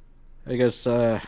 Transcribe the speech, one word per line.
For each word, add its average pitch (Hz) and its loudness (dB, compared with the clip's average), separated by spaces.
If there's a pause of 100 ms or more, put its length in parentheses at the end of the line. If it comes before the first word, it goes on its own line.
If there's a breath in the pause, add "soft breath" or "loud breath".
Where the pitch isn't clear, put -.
(460)
I 123 -4
guess, 123 2
uh, 117 0